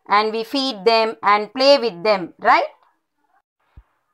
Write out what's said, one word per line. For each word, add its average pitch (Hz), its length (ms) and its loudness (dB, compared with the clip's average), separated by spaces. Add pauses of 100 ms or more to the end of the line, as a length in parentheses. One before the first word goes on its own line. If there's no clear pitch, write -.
And 214 240 0
we 226 120 -6
feed 254 420 -6
them 226 360 0
and 208 320 0
play 277 240 4
with 208 260 -6
them, 190 360 -2
right? 294 280 2 (1500)